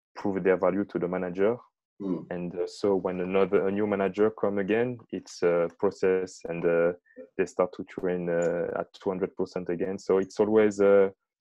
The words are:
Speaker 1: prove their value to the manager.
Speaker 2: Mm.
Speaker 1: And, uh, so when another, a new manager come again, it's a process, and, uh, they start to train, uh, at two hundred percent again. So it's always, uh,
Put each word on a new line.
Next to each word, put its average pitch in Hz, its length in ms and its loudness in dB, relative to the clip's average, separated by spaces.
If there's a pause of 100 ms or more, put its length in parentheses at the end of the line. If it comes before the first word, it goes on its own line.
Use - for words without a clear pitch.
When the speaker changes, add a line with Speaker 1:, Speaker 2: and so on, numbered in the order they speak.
(160)
Speaker 1:
prove 95 280 -4
their 92 140 4
value 92 280 0
to - 120 -8
the 87 100 -2
manager. 92 500 -2 (440)
Speaker 2:
Mm. 92 300 -4
Speaker 1:
And, 87 240 -8
uh, 87 100 -4
so 101 300 0
when 92 240 -2
another, 95 480 2
a 98 60 0
new 104 120 0
manager 101 460 0
come 101 280 -2
again, 113 380 0 (140)
it's - 320 -8
a 85 240 2 (120)
process, 92 680 0
and, 85 180 -6
uh, 85 280 4 (440)
they 95 80 2
start - 300 -2
to 95 80 -10
train, 90 460 -4
uh, 85 380 0 (120)
at - 140 -6
two - 160 -6
hundred 92 260 -4
percent 92 320 -6
again. 95 320 -4
So 95 180 2
it's 95 220 -2
always, 107 400 4
uh, 98 300 6 (320)